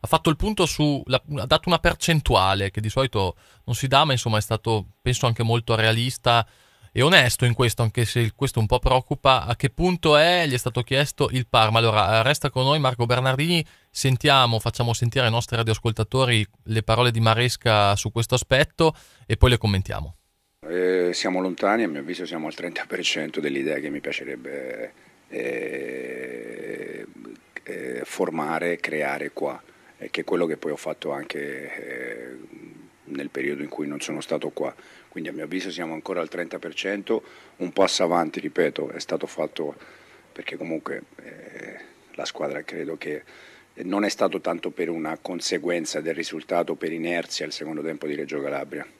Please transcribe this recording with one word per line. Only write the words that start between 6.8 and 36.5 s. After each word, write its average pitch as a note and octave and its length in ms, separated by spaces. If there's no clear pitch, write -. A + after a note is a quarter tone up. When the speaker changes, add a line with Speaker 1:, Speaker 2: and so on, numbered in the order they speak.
Speaker 1:
e A#2 60
onesto C#3+ 420
in A#2+ 100
questo, A#2+ 280
anche A#2 220
se - 160
il, A2+ 160
questo C3 240
un A2 60
po' B2 120
preoccupa. C3 680
A A#2 100
che C#3 140
punto E3+ 460
è? E3+ 300
Gli C#3 80
è B2 40
stato B2 240
chiesto C#3 500
il B2+ 160
Parma. A2 320
Allora, G#2+ 400
eh, - 20
resta C#3 280
con C3 140
noi D3 140
Marco B2 280
Bernardini, C3 580
sentiamo, C3 680
facciamo A#2 320
sentire A#2+ 320
ai A2+ 80
nostri A#2 240
radioascoltatori A2+ 920
le A2 180
parole A#2+ 260
di A2+ 80
Maresca A2+ 800
su - 160
questo A#2 240
aspetto D#3 580
e A2+ 100
poi B2+ 140
le A#2+ 80
commentiamo. F#2 560
Speaker 2:
Eh, F2+ 460
siamo F#2 260
lontani, G2 420
a G2+ 60
mio D2 120
avviso F2 260
siamo D#2+ 200
al D2+ 80
trenta E2+ 320
per F#2 160
cento D#2+ 380
dell'idea C#2+ 400
che D2 100
mi C#2+ 100
piacerebbe, C2 920
eh, B1 1200
eh, C2 400
formare, D#2+ 760
creare D2 540
qua, C#2 280
eh, - 120
che - 100
è - 40
quello F2 220
che D#2 100
poi D#2 160
ho D2+ 40
fatto D2+ 360
anche, C#2+ 600
eh, B2 640
nel C#2+ 240
periodo C#2 320
in C#2+ 60
cui D2+ 180
non C#2+ 140
sono D2+ 200
stato D2+ 300
qua. C#2 240
Quindi D#2 220
a - 20
mio D#2+ 120
avviso F#2 260
siamo E2 240
ancora F2+ 260
al D#2+ 80
trenta F2 300